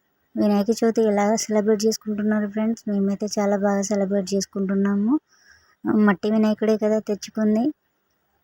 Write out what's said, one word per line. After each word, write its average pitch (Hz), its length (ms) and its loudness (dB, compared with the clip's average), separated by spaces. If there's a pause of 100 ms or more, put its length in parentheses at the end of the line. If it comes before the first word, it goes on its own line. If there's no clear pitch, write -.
(380)
వినాయక 208 320 2
చవితి 226 320 0
ఎలా 208 340 2
సెలబ్రేట్ 214 500 0
చేసుకుంటున్నారు 214 600 -2
ఫ్రెండ్స్? 220 400 -4
మేమైతే 196 380 -2
చాలా 202 320 0
బాగా 202 240 0
సెలబ్రేట్ 196 520 -2
చేసుకుంటున్నాము. 196 880 0 (680)
మట్టి 208 460 2
వినాయకుడే 214 460 2
కదా 214 220 0
తెచ్చుకుంది, 214 720 -2 (720)